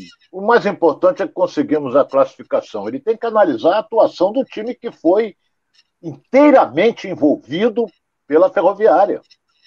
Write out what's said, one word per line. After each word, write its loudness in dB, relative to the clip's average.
o -14
mais 0
importante 0
é -6
que -20
conseguimos -4
a 4
classificação." -4
Ele -8
tem -4
que -10
analisar 0
a -2
atuação -2
do -2
time -10
que -14
foi -2
inteiramente 2
envolvido -2
pela 4
Ferroviária. 0